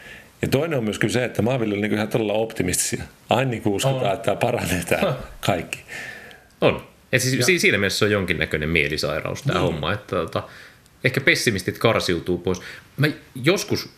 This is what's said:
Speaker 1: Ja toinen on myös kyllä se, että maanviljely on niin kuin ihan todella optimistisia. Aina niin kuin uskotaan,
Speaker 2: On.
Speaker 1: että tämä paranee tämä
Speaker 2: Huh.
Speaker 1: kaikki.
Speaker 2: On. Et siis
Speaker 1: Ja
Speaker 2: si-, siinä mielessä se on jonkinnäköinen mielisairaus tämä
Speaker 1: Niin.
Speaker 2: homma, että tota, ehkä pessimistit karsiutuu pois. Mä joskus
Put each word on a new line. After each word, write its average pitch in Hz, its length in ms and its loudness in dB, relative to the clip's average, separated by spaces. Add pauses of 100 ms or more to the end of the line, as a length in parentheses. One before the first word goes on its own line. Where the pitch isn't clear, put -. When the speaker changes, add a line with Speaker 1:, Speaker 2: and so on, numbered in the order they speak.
(420)
Speaker 1:
Ja 143 60 0
toinen 147 300 2
on 117 60 -2
myös 104 160 -2
kyllä 104 140 2
se, 123 120 2
että - 160 -4
maanviljely 110 360 2
on 101 40 0
niin 107 80 0
kuin 104 80 0
ihan 107 100 0
todella 107 260 0
optimistisia. - 680 -2 (260)
Aina 123 220 2
niin 107 100 -4
kuin 104 140 2
uskotaan, 131 300 0
Speaker 2:
On. 98 80 2
Speaker 1:
että - 120 -4
tämä 101 100 2
paranee 95 500 0
tämä - 160 0 (100)
Speaker 2:
Huh. 135 120 -6 (180)
Speaker 1:
kaikki. 85 380 -2 (840)
Speaker 2:
On. - 260 2 (240)
Et 127 100 4
siis 131 140 0
Speaker 1:
Ja 120 100 2
Speaker 2:
si-, 175 140 4
siinä 151 180 4
mielessä 98 220 0
se 110 60 4
on 104 60 4
jonkinnäköinen 80 580 0
mielisairaus 78 720 0
tämä 90 180 0
Speaker 1:
Niin. 87 140 2
Speaker 2:
homma, 78 200 -2
että 104 220 -6
tota, 85 280 -2 (600)
ehkä - 180 2
pessimistit 104 560 2
karsiutuu 90 600 2
pois. 90 240 -2 (360)
Mä 139 100 2 (360)
joskus 160 540 0